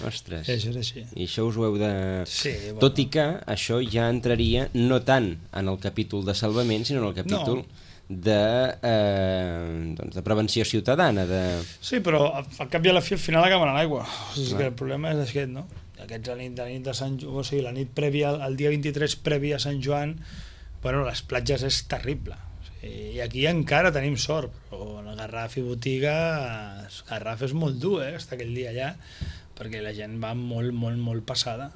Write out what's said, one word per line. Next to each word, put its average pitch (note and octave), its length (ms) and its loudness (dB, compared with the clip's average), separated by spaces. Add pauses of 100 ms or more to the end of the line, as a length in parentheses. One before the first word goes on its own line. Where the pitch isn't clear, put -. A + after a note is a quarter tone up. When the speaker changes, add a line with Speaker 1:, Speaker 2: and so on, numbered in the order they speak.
Speaker 1:
Ostres. E2+ 420 -6
Speaker 2:
I B2 60 0
això A2+ 160 -2
és A#2+ 60 -4
així. A#2 260 -6 (140)
Speaker 1:
I F2+ 100 -2
això A2 220 0
us A2 100 -2
ho A2+ 80 2
heu G#2 140 2
de G#2 100 4 (360)
Speaker 2:
Sí, - 260 -2 (160)
bueno. G#2+ 120 -8
Speaker 1:
Tot C#3 220 6
i C#3 80 2
que D#3 140 4 (220)
això A#2 360 0
ja A#2 300 2
entraria A#2+ 640 4
no B2+ 280 6
tant B2 300 4 (200)
en F#2+ 160 0
el F#2+ 140 0
capítol G2+ 420 -2
de G2 100 0
salvament, A2+ 520 2
sinó C3+ 160 0
en G#2 60 2
el F#2+ 60 -2
capítol A#2+ 500 0
Speaker 2:
No. - 20 -14 (420)
Speaker 1:
de, G2+ 300 4 (440)
eh, F#2 1160 2
doncs, - 160 -8
de F#2 80 -4
prevenció G#2+ 420 2
ciutadana, A2+ 600 4
de F#2 160 2 (380)
Speaker 2:
Sí, - 200 -2
però D#3 340 4
al, C#3 120 -6 (120)
al C#3 100 -6
cap E3 180 0
i F#3 40 8
a F3+ 60 6
la E3+ 60 6
fi, - 120 0
al F#3 60 0
final D#3+ 240 6
acaben F3+ 240 6
a C3+ 60 2
l'aigua. D3 300 2
O - 300 -8
sigui, C3+ 140 -2
Speaker 1:
Clar. - 120 0
Speaker 2:
que C3+ 60 2
el B2 80 -2
problema C#3 380 -2
és D3 160 2
aquest, C3 220 -2
no? C3 160 -10 (320)
Aquests, A2+ 320 -10
la A#2+ 60 -4
nit, B2+ 200 -8
la B2 120 -6
nit B2+ 180 -8
de C3 80 -2
Sant C3+ 240 -2
Ju-, C#3+ 160 -8
o C#3 80 -2
sigui, C#3 200 0
la B2 120 -4
nit C3 160 -2
prèvia, D3 400 2 (160)
el C3+ 100 -2
dia D3 140 2
vint-i-tres D3 460 0
previ D3 360 0
a C#3+ 60 0
Sant C#3+ 240 -2
Joan, C#3+ 300 0 (680)
bueno, C3 240 0
les - 180 -4
platges B2+ 440 0
és C3+ 220 2
terrible. B2+ 480 -4
O - 320 -14
sigui, G#2+ 480 -10
i B2 40 -4
aquí B2 260 0
encara E3 460 4
tenim C#3+ 240 2
sort, D3 360 -2 (180)
però G#2 320 -10
el G#2 160 -12
Garraf A2+ 400 -8
i B2+ 80 -2
Botiga, C3 480 0 (720)
el - 220 -16
Garraf A2 340 -4
és C3 100 -2
molt C#3+ 300 0
dur, F#3 240 2
eh, D3+ 80 -6
estar B2+ 240 -10
aquell A#2 160 -6
dia B2 160 -4
allà, C3 220 -4 (640)
perquè A2 240 -8
la G#2+ 100 -6
gent G#2+ 300 -8
va A2+ 160 -4
molt, A#2+ 320 -2
molt, A#2 320 -2
molt A#2 240 -2
passada B2+ 500 -4